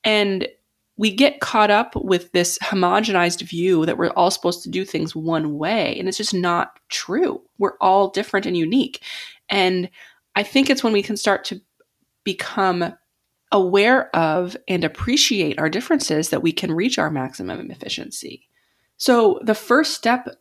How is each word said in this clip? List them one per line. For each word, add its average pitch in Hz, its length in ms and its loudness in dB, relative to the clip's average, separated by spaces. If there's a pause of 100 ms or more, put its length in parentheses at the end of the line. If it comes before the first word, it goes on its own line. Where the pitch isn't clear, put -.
And 202 440 0 (480)
we 208 160 0
get 262 300 2
caught 214 280 2
up 214 260 2
with 180 360 0
this 175 320 0
homogenized 185 800 2
view 170 420 0
that 165 120 -2
we're 175 140 0
all 180 200 4
supposed 175 320 -2
to 170 60 -12
do 185 160 -4
things 165 300 -6
one 156 420 -2
way, 180 420 -2
and 185 80 -4
it's 185 100 -4
just 208 160 -4
not 175 540 -2
true. - 540 -4 (160)
We're 202 240 -2
all 190 280 4
different 196 360 -4
and 180 120 -2
unique. 180 460 0 (460)
And 185 400 0 (460)
I 208 80 0
think 269 260 2
it's 262 140 0
when 226 100 2
we 202 100 2
can 202 140 -4
start - 280 0
to 190 160 -10 (600)
become 180 720 -2 (580)
aware 202 600 4
of 165 440 0 (100)
and 175 160 0
appreciate 196 760 0
our 156 120 0
differences 170 600 0
that - 120 -2
we 165 100 0
can 165 200 -6
reach 208 280 0
our 156 100 0
maximum 131 600 -8
efficiency. - 720 -12 (540)
So 233 460 4
the 220 120 2
first 285 380 2
step 247 340 -2 (140)